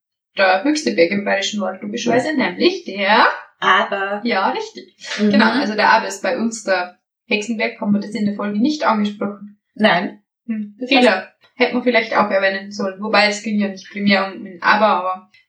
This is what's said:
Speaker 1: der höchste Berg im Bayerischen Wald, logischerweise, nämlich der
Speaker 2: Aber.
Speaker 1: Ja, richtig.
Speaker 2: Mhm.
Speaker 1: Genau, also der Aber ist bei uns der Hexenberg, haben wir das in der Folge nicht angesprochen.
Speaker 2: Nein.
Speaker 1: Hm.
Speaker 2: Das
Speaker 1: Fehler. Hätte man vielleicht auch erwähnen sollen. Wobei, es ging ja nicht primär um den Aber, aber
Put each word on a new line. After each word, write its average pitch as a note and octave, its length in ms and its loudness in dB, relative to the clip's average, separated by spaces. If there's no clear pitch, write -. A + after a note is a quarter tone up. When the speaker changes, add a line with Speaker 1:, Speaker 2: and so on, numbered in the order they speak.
Speaker 1:
der F#3+ 280 4
höchste D4 300 0
Berg E3+ 180 4
im G3+ 120 -2
Bayerischen G3 380 -2
Wald, F#3+ 220 -6
logischerweise, A#3+ 520 -2
nämlich A3+ 500 0
der G3+ 420 2
Speaker 2:
Aber. G3 640 0
Speaker 1:
Ja, A3 260 0
richtig. - 480 -8
Speaker 2:
Mhm. G#3 100 4
Speaker 1:
Genau, A3 200 4
also G#3+ 240 -2
der G3+ 160 4
Aber G#3 160 2
ist - 160 -8
bei F#3 160 -2
uns A3+ 240 -4
der F#3 340 -2
Hexenberg, G#3+ 520 -4
haben G#3 140 0
wir G3+ 80 4
das - 140 -10
in G#3+ 100 -2
der G3+ 100 -2
Folge G#3 240 -4
nicht D4+ 280 0
angesprochen. G#3 720 -4
Speaker 2:
Nein. G3 480 0
Speaker 1:
Hm. G#3+ 320 -8
Speaker 2:
Das B3+ 100 -8
Speaker 1:
Fehler. B3 380 2
Hätte A#3+ 160 0
man B3 100 -2
vielleicht A3+ 340 0
auch G3+ 120 2
erwähnen G3 420 -2
sollen. G3 300 -6
Wobei, G#3 280 2
es G3+ 120 -4
ging G#3+ 200 -4
ja G3 80 -2
nicht F#3+ 200 -14
primär G3+ 440 0
um - 100 -14
den F#3 180 -16
Aber, - 260 4
aber F#3 420 -2